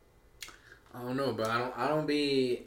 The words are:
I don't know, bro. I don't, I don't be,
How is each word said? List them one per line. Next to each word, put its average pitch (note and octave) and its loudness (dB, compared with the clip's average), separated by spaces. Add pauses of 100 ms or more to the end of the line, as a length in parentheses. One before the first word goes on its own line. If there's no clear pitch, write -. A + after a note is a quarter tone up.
(960)
I B2 -12
don't B2 -4
know, C3+ 0
bro. A2 -2
I A2+ 2
don't, B2 -2
I B2+ 0
don't D3+ 2
be, C#3 2